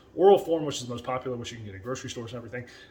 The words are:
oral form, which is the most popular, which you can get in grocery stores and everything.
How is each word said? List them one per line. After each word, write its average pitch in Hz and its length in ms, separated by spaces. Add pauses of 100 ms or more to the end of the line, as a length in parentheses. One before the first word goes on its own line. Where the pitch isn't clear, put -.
(160)
oral 190 220
form, 160 280
which 139 120
is 123 80
the 120 60
most 117 120
popular, 127 340
which 117 140
you 117 60
can 110 80
get 101 80
in 95 80
grocery 127 280
stores 113 240
and 127 40
everything. 120 280 (260)